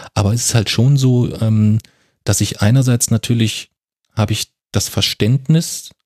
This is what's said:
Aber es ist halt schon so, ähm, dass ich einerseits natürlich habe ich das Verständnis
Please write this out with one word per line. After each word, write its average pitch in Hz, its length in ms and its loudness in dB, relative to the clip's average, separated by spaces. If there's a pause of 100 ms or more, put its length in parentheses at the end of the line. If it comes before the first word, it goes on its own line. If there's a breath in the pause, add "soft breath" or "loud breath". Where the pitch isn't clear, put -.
(140 loud breath)
Aber 101 220 0
es 120 100 -4
ist - 80 -4
halt 107 160 0
schon 135 280 2
so, 127 440 0
ähm, 107 380 2 (460 soft breath)
dass - 160 0
ich - 200 -4
einerseits 123 480 2
natürlich 113 640 -2 (440)
habe 107 180 0
ich - 180 -8 (200)
das - 160 -2
Verständnis - 1000 -2 (160)